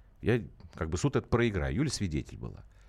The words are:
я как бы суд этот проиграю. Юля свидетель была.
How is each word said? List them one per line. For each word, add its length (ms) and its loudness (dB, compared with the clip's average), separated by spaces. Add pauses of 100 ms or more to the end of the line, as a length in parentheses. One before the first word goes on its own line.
(220)
я 200 2 (340)
как 140 -4
бы 80 0
суд 180 2
этот 140 0
проиграю. 460 2
Юля 140 0
свидетель 480 -4
была. 260 -10 (260)